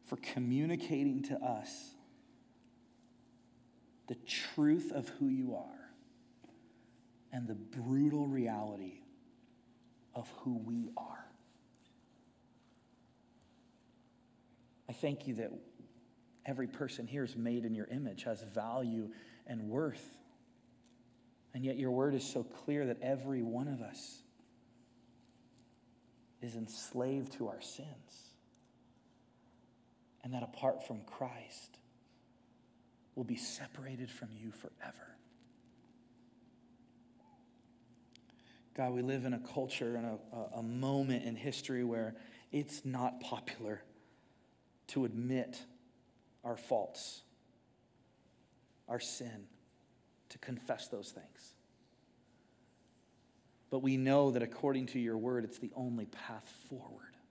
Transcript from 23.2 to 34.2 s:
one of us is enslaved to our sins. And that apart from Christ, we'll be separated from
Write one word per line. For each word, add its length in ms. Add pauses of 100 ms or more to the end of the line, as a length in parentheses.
one 260
of 140
us 400 (2250)
is 160
enslaved 760
to 160
our 120
sins. 720 (1900)
And 100
that 80
apart 440
from 180
Christ, 760 (1400)
we'll 100
be 120
separated 720
from 220